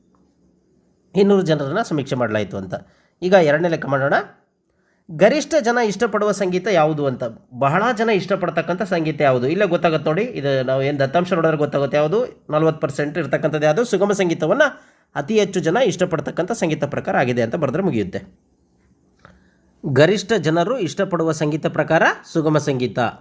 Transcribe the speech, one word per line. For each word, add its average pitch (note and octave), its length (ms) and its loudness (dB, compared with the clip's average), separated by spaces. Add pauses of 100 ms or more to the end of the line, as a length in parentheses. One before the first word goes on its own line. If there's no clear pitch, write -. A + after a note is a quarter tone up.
(1160)
ಇನ್ನೂರು G3 260 4
ಜನರನ್ನ D3+ 400 -2
ಸಮೀಕ್ಷೆ C#3 340 -4
ಮಾಡ್ಲಾಯ್ತು G#2+ 400 -2
ಅಂತ. G2 180 -8 (480)
ಈಗ F3+ 100 -2
ಎರಡನೇ D#3+ 360 4
ಲೆಕ್ಕ D#3 180 -4
ಮಾಡೋಣ. C#3 280 0 (960)
ಗರಿಷ್ಠ A#3 500 2
ಜನ A#3 240 2
ಇಷ್ಟಪಡುವ G#3 480 0
ಸಂಗೀತ F#3 360 -2
ಯಾವುದು D3+ 380 2
ಅಂತ. B2+ 160 -2 (320)
ಬಹಳ C#3 280 2 (140)
ಜನ A3+ 140 0
ಇಷ್ಟಪಡ್ತಕ್ಕಂಥ F3 720 -2
ಸಂಗೀತ D#3+ 380 -2
ಯಾವುದು? B2+ 260 4
ಇಲ್ಲೇ F#3 200 0
ಗೊತ್ತಾಗುತ್ತೆ D#3+ 440 0
ನೋಡಿ. E3+ 120 0
ಇದು C#3+ 400 -2
ನಾವು C3+ 200 0
ಏನ್ C#3+ 160 0
ದತ್ತಾಂಶ E3 340 0
ನೋಡಿದ್ರೆ D#3+ 240 2
ಗೊತ್ತಾಗುತ್ತೆ C#3+ 400 0
ಯಾವುದು, D#3+ 540 -2
ನಲವತ್ತು D#3 300 2
ಪರ್ಸೆಂಟ್ D3+ 380 -4
ಇರ್ತಕ್ಕಂಥದ್ದು D3+ 460 -2
ಯಾವುದು, D#3 200 2
ಸುಗಮ G3+ 280 0
ಸಂಗೀತವನ್ನ F3+ 500 0 (520)
ಅತಿ D3 260 -2
ಹೆಚ್ಚು G3 200 0
ಜನ D#3+ 160 0
ಇಷ್ಟಪಡ್ತಕ್ಕಂಥ F#3 760 -2
ಸಂಗೀತ D#3+ 320 -2
ಪ್ರಕಾರ - 320 -4
ಆಗಿದೆ B2 260 2
ಅಂತ A2+ 140 -2
ಬರ್ದ್ರೆ D3+ 260 -2
ಮುಗಿಯುತ್ತೆ. G#2 680 -4 (1400)
ಗರಿಷ್ಠ D#3+ 460 2
ಜನರು E3+ 460 0
ಇಷ್ಟಪಡುವ E3+ 540 -2
ಸಂಗೀತ D3+ 340 -2
ಪ್ರಕಾರ D#3+ 360 0 (220)
ಸುಗಮ D#3 340 0
ಸಂಗೀತ. C3 400 -2 (220)